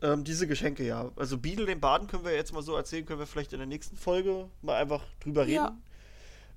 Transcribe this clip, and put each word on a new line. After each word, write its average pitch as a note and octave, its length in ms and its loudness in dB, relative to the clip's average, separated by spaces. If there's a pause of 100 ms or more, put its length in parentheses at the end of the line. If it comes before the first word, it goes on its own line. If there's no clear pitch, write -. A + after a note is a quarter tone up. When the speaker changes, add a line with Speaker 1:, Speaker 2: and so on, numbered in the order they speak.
Speaker 1:
ähm, D3 220 4
diese D#3+ 220 0
Geschenke, C#3+ 380 0
ja. A#2 320 -2
Also C3 220 -2
Beadle F#3 280 0
den F#3 140 0
Baden D#3+ 280 6
können F3 160 -2
wir F3 100 2
jetzt D#3 180 0
mal D#3 100 -4
so D#3 120 -2
erzählen, D#3 300 -2
können D#3+ 160 -6
wir D3 60 -4
vielleicht D3 260 -6
in C3 60 -6
der C3+ 80 -4
nächsten D3 300 -6
Folge F#3 520 0 (140)
mal - 140 2
einfach C#3+ 260 2 (180)
drüber D3 260 4
Speaker 2:
Ja. D4+ 200 4
Speaker 1:
reden. A3+ 160 -6 (720)